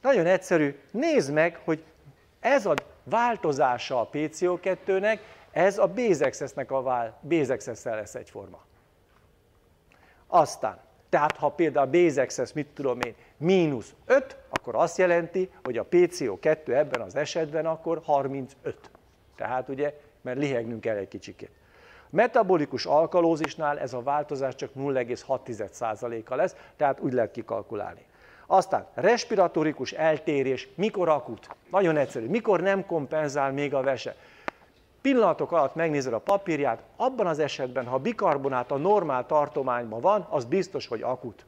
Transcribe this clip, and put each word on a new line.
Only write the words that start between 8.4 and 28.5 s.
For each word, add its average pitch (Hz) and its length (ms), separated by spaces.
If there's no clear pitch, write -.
Aztán, - 540
tehát 151 280
ha 147 140
például 147 360
a 131 40
Bézexesz, 139 600
mit 147 140
tudom 127 340
én, 117 140
mínusz 156 580
öt, - 300
akkor - 260
azt 160 240
jelenti, 175 520
hogy 120 140
a 101 60
P 175 260
C 175 100
O 104 180
kettő 156 380
ebben 131 240
az 101 160
esetben 156 500
akkor 160 380
harmincöt. 139 840
Tehát 127 320
ugye, 143 320
mert 127 180
lihegnünk 120 420
kell 110 160
egy 98 120
kicsikét. - 420
Metabolikus 185 760
alkalózisnál 156 920
ez 127 140
a 123 100
változás 139 520
csak - 200
nulla 135 240
egész 120 240
hat 131 220
tized 104 280
százaléka 117 640
lesz, 165 220
tehát 139 240
úgy 135 120
lehet 117 180
kikalkulálni. 104 760
Aztán 175 480